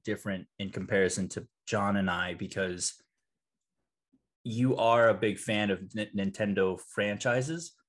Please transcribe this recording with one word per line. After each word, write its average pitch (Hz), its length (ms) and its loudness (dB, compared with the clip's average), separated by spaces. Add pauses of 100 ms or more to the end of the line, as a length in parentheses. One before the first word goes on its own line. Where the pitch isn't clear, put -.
different 98 420 -4 (140)
in 95 100 -6
comparison 95 600 0
to - 160 -10 (200)
John 101 300 0
and 95 120 0
I, 90 260 -2
because 92 600 -6 (1500)
you 123 320 2
are 117 320 6
a 107 60 6
big 101 240 0
fan 104 320 0
of 95 100 0 (180)
N-, 107 180 -4
Nintendo 98 640 0
franchises, 127 920 -2 (160)